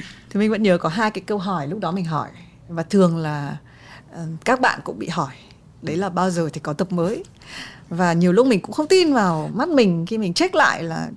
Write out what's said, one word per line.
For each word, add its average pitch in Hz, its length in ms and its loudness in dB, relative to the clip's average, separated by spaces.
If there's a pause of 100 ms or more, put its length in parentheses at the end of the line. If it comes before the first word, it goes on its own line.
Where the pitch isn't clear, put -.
(300)
Thì 202 100 -2
mình 214 120 2
vẫn 214 120 0
nhớ 185 140 6
có 165 120 -2
hai 214 220 -2
cái - 160 -8
câu 208 100 -2
hỏi 180 300 -4
lúc 190 120 -6
đó 170 120 -4
mình 185 140 -4
hỏi, 151 240 -4 (400)
và 165 140 -6
thường 175 340 4
là, 151 400 -6 (560)
ờ, 170 120 -12 (200)
các 247 160 2
bạn - 220 2
cũng - 160 -8
bị - 80 -8
hỏi, 151 260 -4 (480)
đấy 156 160 -6
là 190 120 -2
bao 175 220 0
giờ 170 220 0
thì 156 100 -8
có 151 100 -4
tập 180 180 -4
mới. 185 320 -2 (680)
Và 170 240 2
nhiều 175 180 4
lúc 233 160 6
mình 214 140 4
cũng - 100 -10
không 302 160 -2
tin 359 260 4
vào 165 420 0
mắt 277 140 -2
mình 190 360 4
khi 220 120 -4
mình 196 160 -2
check 359 220 0
lại 277 280 4
là 160 340 -4